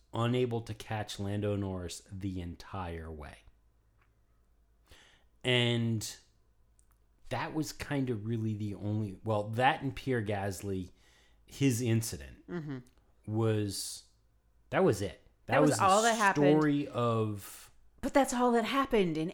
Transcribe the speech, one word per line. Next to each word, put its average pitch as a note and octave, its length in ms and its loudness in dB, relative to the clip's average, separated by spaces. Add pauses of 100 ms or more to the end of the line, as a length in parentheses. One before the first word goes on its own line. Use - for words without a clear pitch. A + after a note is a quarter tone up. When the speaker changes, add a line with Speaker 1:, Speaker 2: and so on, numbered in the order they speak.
(140)
Speaker 1:
unable A#2 460 0
to A2+ 140 -10
catch - 440 -8
Lando G2+ 380 -2
Norris F#2 460 -6 (100)
the F#2 280 -6
entire E2+ 680 -10
way. C#2+ 280 -14 (2000)
And A#2+ 640 2 (1200)
that C#3+ 240 -4
was D#3 180 -2
kind C3+ 380 -4
of G#2+ 160 -4
really A2 280 -2
the G#2 200 -4
only, G#2 500 -2
well, G#2 200 0 (100)
that C3 280 4
and C3+ 120 -4
Pierre B2 280 -2
Gasly, G2 680 -4 (560)
his B2+ 340 2
incident A2+ 560 -2 (140)
Speaker 2:
Mm-hmm. D3+ 280 -8 (480)
Speaker 1:
was, G#2+ 760 -2 (680)
that E3 140 2
was G#2+ 180 4
it. F#2+ 180 -6 (260)
That - 80 0
Speaker 2:
That C#4 80 6
was D3+ 80 6
Speaker 1:
was - 80 2
the G3 60 4
Speaker 2:
all G3 180 6
that A3+ 140 4
happened. F#3 300 4 (140)
Speaker 1:
story C#3+ 280 2
of A2 840 -2 (300)
Speaker 2:
But - 140 -6
that's C4 200 4
all B3 180 4
that A3+ 120 4
happened A3 540 2
in D#3+ 160 -4